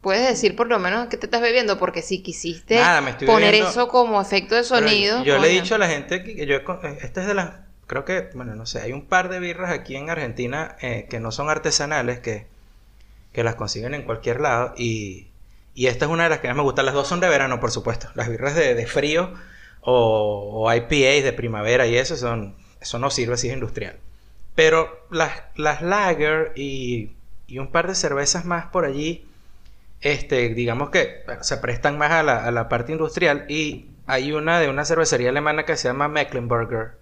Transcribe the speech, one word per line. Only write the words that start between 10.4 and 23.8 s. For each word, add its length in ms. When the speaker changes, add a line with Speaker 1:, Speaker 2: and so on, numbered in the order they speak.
Speaker 2:
eh, 260
que 120
no 100
son 180
artesanales, 680
que, 280
que 120
las 100
consiguen 400
en 80
cualquier 380
lado, 360
y, 520
y 120
esta 200
es 40
una 140
de 60
las 100
que 80
más 80
me 80
gusta. 180
Las 120
dos 140
son 120
de 80
verano, 320
por 100
supuesto. 440
Las 140
birras 280
de, 180
de 120
frío 460
o, 880
o 80
I 80
P 340
As 80
de 80
primavera 540
y 100
eso 200
son, 400
eso 180
no 120
sirve 280
si 100
es 60
industrial. 420